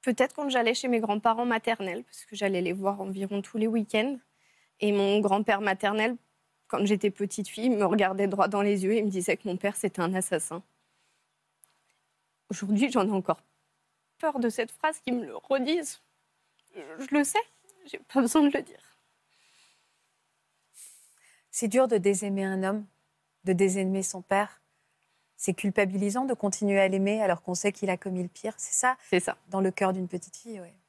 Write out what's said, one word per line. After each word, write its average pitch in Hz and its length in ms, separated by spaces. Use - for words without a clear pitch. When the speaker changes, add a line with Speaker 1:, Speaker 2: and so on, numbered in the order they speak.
Speaker 1:
Peut-être 254 320
quand 294 160
j'allais 240 240
chez 262 120
mes 240 140
grands-parents 226 460
maternels, 226 580
parce - 220
que 208 100
j'allais 196 240
les 180 140
voir 196 260
environ 196 420
tous - 160
les 214 80
week-ends. 226 520
Et 208 120
mon 202 280
grand-père 202 420
maternel, 214 540
quand - 160
j'étais 202 260
petite 202 380
fille, 233 220
me 208 160
regardait 190 420
droit 190 200
dans 202 140
les 202 220
yeux 190 80
et 226 100
me 214 60
disait 185 300
que - 100
mon 185 80
père, 202 200
c'était 190 260
un 170 120
assassin. 180 480
Aujourd'hui, 208 420
j'en 214 160
ai 214 40
encore 180 280
peur 294 200
de 240 120
cette 233 220
phrase, - 280
qu'ils 247 140
me 233 100
le 120 120
redisent. 277 640
Je, - 300
je 277 100
le 294 80
sais, 339 140
j'ai - 120
pas 269 80
besoin 254 220
de 285 120
le 285 80
dire. - 360
Speaker 2:
C'est - 180
dur 247 200
de 226 80
désaimer 196 480
un 190 180
homme, 202 220
de 190 100
désaimer 190 480
son 185 200
père. 202 380
C'est - 180
culpabilisant 202 720
de 262 100
continuer 202 460
à 190 80
l'aimer 196 340
alors 180 200
qu'on 180 120
sait 202 180
qu'il 196 180
a 180 60
commis 185 260
le 180 60
pire. - 280
C'est - 180
ça, 254 220
Speaker 1:
C'est 185 100
ça. - 160
Speaker 2:
dans 190 100
le 190 100
cœur 190 220
d'une 185 160
petite - 280
fille, 220 240
ouais. 180 140